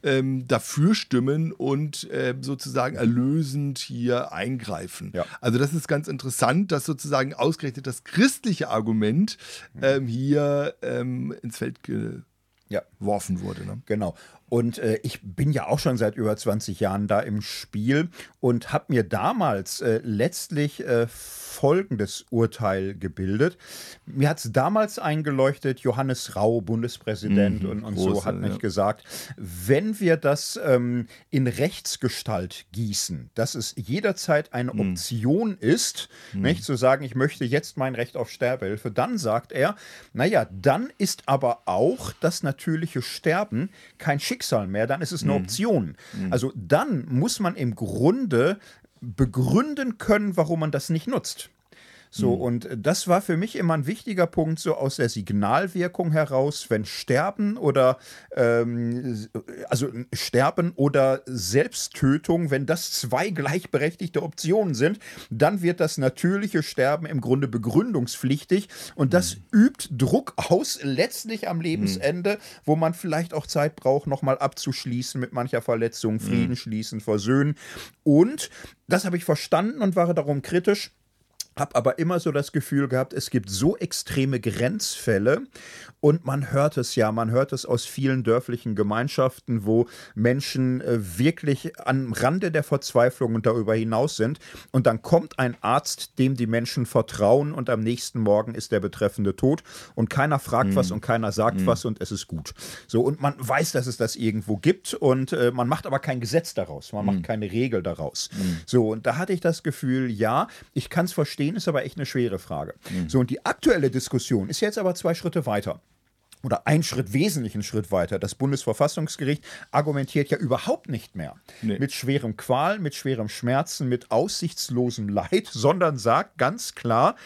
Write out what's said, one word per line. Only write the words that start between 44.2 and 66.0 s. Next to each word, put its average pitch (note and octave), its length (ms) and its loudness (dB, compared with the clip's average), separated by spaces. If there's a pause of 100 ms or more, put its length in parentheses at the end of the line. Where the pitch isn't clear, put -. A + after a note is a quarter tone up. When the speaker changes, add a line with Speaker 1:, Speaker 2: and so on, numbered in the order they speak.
Speaker 2:
Schicksal A#2+ 460 -2
mehr, G#2 200 0
dann E3+ 160 -2
ist D#3 100 -6
es D#3+ 100 -6
eine D3 100 2
Speaker 1:
Mhm. C#3+ 60 4
Speaker 2:
Option." A2 580 0 (160)
Speaker 1:
Mhm. F#2+ 200 -4
Speaker 2:
Also B2+ 240 0
dann D#3 520 0
muss C#3+ 320 0
man F3+ 140 0
im C3+ 220 -2
Grunde D3 840 2 (420)
begründen C#3+ 960 0
können, G#3 380 2
warum D#3+ 240 0
man D#3 120 0
das D3 180 -4
nicht D#3+ 160 0
nutzt. - 440 -6 (640)
So, - 200 2
Speaker 1:
Mhm. - 60 -4
Speaker 2:
und A#2+ 340 -2
das D3 320 0
war F3+ 140 4
für F3 140 0
mich F3 200 -2
immer E3+ 180 2
ein C#3+ 140 -2
wichtiger F#3 400 -2
Punkt, D#3+ 320 -2
so D#3 160 0
aus C3+ 200 -2
der A#2+ 120 2
Signalwirkung D#3+ 1040 0
heraus, C#3+ 580 0
wenn A2 140 2
Sterben G3+ 720 0
oder, C3 420 4 (380)
ähm, A#2 880 0 (420)
also A#2+ 200 0 (240)
Sterben E3+ 640 0
oder C3+ 500 4
Selbsttötung, C#3 1300 0
wenn C3+ 140 0
das - 260 -2
zwei C#3 380 -2
gleichberechtigte D#3 920 -2
Optionen E3+ 540 0
sind, E3 240 2 (300)
dann D#3+ 300 2
wird F3 200 0
das D#3+ 180 0
natürliche F3 640 0